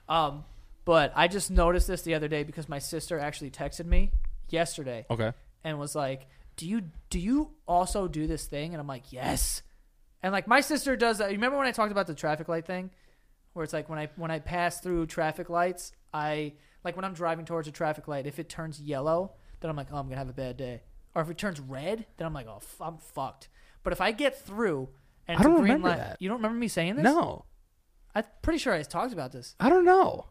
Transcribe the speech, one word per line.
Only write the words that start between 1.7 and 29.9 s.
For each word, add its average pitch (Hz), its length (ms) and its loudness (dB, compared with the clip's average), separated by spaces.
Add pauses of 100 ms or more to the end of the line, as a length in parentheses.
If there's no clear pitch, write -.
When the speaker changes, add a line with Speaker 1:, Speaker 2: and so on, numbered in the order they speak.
Speaker 1:
this 180 160 -2
the 165 100 0
other 151 140 0
day 147 160 -2
because 151 260 -10
my 147 100 -8
sister 160 380 -6
actually 143 320 -6
texted 147 360 -8
me 180 260 8 (380)
yesterday 139 600 -2
Speaker 2:
Okay. 113 240 0 (300)
Speaker 1:
and 156 160 -6
was 147 160 -8
like, 135 320 -4 (280)
"Do 160 140 -10
you, 220 140 -2 (260)
do 180 100 -4
you 262 320 0 (160)
also 180 400 2
do 156 200 -4
this 156 180 -4
thing?" 156 280 -6
And 160 60 -8
I'm 143 80 -10
like, 131 240 -12
"Yes." 127 520 -2 (580)
And, 185 100 -2
like, 190 160 -2
my 247 140 6
sister 277 340 0
does 226 220 2
that. 202 140 0
You 202 60 -2
remember 254 200 0
when 277 100 0
I 247 40 0
talked 214 200 0
about 196 140 0
the 170 80 -6
traffic 156 340 -4
light 165 200 -2
thing? 185 240 -6 (640)
Where 170 100 -6
it's 143 100 -8
like 156 160 -4
when 160 100 -6
I, 151 160 -6
when 165 160 -6
I 160 80 -2
pass 175 400 -2
through 170 280 -2
traffic 160 420 -4
lights, 175 420 0 (220)
I, 151 400 -4 (300)
like, 175 120 -6
when 185 100 -8
I'm 190 80 -6
driving 165 320 -4
towards 165 220 -4
a 151 40 -12
traffic 151 360 -4
light, 143 200 -6
if 139 120 -12
it 160 80 -10
turns 160 320 -10
yellow, 147 540 -2 (260)
then 165 120 -8
I'm 151 40 -6
like, 139 160 -8
"Oh, 147 60 -8
I'm 139 80 -6
gonna 131 120 -8
have 135 120 -8
a 123 40 -12
bad 127 240 -8
day." 123 260 -10 (320)
Or 170 60 0
if 160 80 -4
it 165 80 -10
turns 185 220 -6
red, 143 480 -6 (100)
then 165 100 -6
I'm 156 60 -6
like, 131 140 -10
"Oh, 107 100 -16
f-, - 240 -18
I'm 160 160 -10
fucked." - 500 -10 (360)
But 180 100 -2
if 170 80 -2
I 196 100 2
get 262 340 -2
through 190 440 -2 (380)
and 165 100 -2
Speaker 2:
I - 20 6
Speaker 1:
it's - 20 8
a - 20 8
Speaker 2:
don't 311 180 10
Speaker 1:
green - 20 6 (120)
Speaker 2:
remember 180 140 4
Speaker 1:
light, 170 80 2
Speaker 2:
that. - 240 -8
Speaker 1:
you 185 60 -4
don't 233 120 -4
remember 226 180 0
me 240 100 0
saying 180 280 0
this? 170 80 0
Speaker 2:
No. 285 420 4 (680)
Speaker 1:
I'm 208 80 0 (180)
pretty 320 180 2
sure 233 140 0
I 160 80 0
talked 196 320 -4
about 143 180 -8
this. - 280 -16
Speaker 2:
I 226 100 6
don't 359 160 8
know. 370 460 6